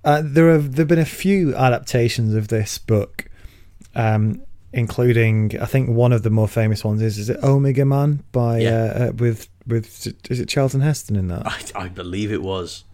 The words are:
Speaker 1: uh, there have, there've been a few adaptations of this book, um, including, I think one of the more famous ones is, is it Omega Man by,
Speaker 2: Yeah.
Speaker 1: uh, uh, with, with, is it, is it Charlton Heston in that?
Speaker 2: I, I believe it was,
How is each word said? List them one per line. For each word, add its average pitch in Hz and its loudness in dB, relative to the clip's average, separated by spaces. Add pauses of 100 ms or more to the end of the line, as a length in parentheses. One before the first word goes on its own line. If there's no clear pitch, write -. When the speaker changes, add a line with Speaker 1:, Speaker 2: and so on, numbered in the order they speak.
Speaker 1:
uh, 151 2
there 165 6
have, 147 2
there've 156 2
been 170 4
a 160 2
few 185 0
adaptations 120 2
of 107 0
this 110 -2
book, - -2 (680)
um, 110 0 (300)
including, 113 2
I - -4
think 127 0
one 120 4
of 110 2
the 113 0
more 110 2
famous 110 0
ones 107 0
is, 107 -2
is 104 -6
it - -4
Omega 139 2
Man 143 2 (100)
by, 117 2
Speaker 2:
Yeah. 113 2
Speaker 1:
uh, 113 0
uh, - -4
with, 117 -2 (180)
with, 117 -2
is - -16
it, - -14
is 123 -2
it - -6
Charlton 135 0
Heston 139 0
in 92 0
that? - -6 (280)
Speaker 2:
I, 95 -8
I 92 -10
believe 92 -6
it 107 -4
was, 92 -8